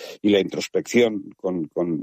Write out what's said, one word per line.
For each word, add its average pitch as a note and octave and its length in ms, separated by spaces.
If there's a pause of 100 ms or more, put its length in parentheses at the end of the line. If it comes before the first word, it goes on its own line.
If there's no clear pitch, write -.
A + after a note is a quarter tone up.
(220)
y G#2 80
la G2+ 100
introspección G2 960
con, F2+ 300
con F2 360